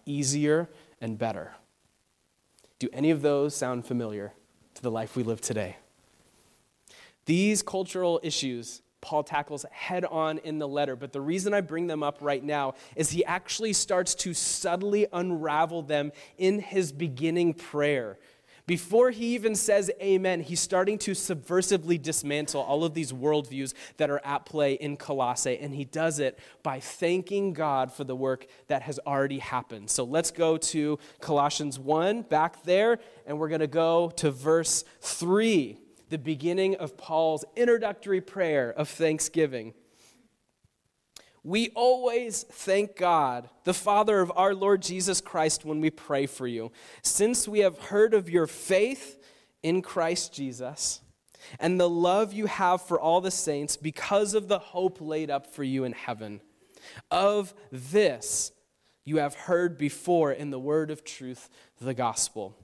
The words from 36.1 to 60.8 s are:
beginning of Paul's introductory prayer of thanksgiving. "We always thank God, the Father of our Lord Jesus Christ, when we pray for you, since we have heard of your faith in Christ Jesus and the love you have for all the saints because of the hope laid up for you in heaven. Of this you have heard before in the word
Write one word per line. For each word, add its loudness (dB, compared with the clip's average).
beginning 0
of -8
Paul's 0
introductory 2
prayer 0
of -2
thanksgiving. 0
"We 0
always 2
thank 0
God, 2
the 2
Father 4
of 2
our 4
Lord 4
Jesus -2
Christ, -2
when -4
we 2
pray -2
for -6
you, -6
since 2
we 2
have 2
heard 4
of 4
your 4
faith 0
in 2
Christ -2
Jesus -8
and 2
the 6
love 2
you -2
have 2
for 0
all 4
the -2
saints -4
because 0
of 0
the 2
hope -2
laid -4
up -4
for -8
you 0
in -4
heaven. -10
Of 2
this 0
you -2
have 0
heard 0
before 2
in -4
the -6
word 0